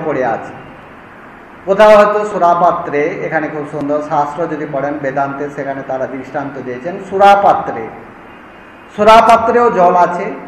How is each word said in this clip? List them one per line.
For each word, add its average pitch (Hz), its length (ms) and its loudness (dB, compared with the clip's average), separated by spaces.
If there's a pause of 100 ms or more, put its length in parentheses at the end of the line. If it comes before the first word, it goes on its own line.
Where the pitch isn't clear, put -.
পড়ে 139 200 -2
আছে, 113 300 -6 (1120)
কোথাও 214 320 6
হয়তো 208 280 4
সুরাপাত্রে, 170 760 0 (260)
এখানে 156 220 -4
খুব 151 240 -8
সুন্দর 147 360 -4
শাস্ত্র 160 380 -2
যদি 147 260 -8
পড়েন 139 300 -4
বেদান্তে, 139 480 -4
সেখানে 135 380 -8
তারা 131 180 -6
দৃষ্টান্ত 135 540 -10
দিয়েছেন 127 340 -10 (160)
সুরাপাত্রে, 196 760 2 (1120)
সুরাপাত্রেও 220 760 4
জল 180 260 2
আছে, 175 300 0 (220)